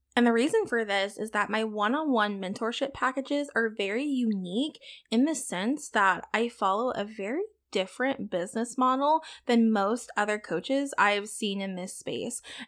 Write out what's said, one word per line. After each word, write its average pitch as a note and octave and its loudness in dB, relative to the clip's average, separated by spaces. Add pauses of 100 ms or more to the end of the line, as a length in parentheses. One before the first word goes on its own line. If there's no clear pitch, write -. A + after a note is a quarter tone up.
(140)
And A#3+ 4
the A#3 4
reason D#4 2
for A#3 -2
this G3+ -2
is G#3+ -6
that G3+ -2
my A3 0
one-on-one G#3+ 0
mentorship A3+ -4
packages C4+ -2
are A3+ 0
very G#3+ -2
unique A3+ 2 (320)
in A#3 6
the D#4 4
sense A#3 -2
that F#3+ 4
I A3+ 2
follow A3 0
a G3+ -2
very G#3+ -4 (300)
different G#3 -2
business G#3 -4
model C4+ 2 (240)
than A#3 4
most G#3+ 0
other G#3 0
coaches C4+ -4
I've G#3 2
seen G3 -4
in G3 -6
this F3+ -8
space. - -8 (280)